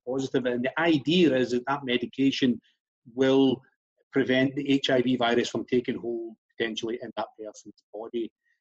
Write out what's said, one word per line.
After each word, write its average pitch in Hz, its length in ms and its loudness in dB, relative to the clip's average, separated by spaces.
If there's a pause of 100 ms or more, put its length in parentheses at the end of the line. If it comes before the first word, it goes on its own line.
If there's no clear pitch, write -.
positive, 131 400 -2
and 123 160 -2
the 131 160 -4
idea 160 560 2
is 123 160 0
that 123 160 -2
that 139 160 -4
medication 123 760 0 (540)
will 131 480 4 (500)
prevent 131 440 2
the 139 160 -6
H 139 180 2
I 127 140 4
V 127 140 0
virus 120 320 2
from 113 160 -4
taking 123 340 0
hold 117 360 -8 (220)
potentially 113 440 -4
in 113 160 -12
that 107 80 -4 (120)
person's - 460 -18 (100)
body. 113 380 -8 (300)